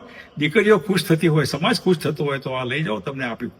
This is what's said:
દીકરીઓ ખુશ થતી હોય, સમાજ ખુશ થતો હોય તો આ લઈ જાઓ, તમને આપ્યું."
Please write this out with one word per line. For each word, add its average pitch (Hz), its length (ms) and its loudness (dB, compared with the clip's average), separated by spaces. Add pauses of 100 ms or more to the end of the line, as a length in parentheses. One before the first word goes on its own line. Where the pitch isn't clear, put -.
(380)
દીકરીઓ 202 400 4
ખુશ 185 280 0
થતી 160 220 2
હોય, 151 180 4
સમાજ 185 360 -2
ખુશ 185 160 2
થતો 147 280 -4
હોય 139 140 -2
તો 135 100 -8
આ 127 160 -4
લઈ 135 180 -4
જાઓ, 208 160 -4
તમને 139 260 -8
આપ્યું." 113 340 -8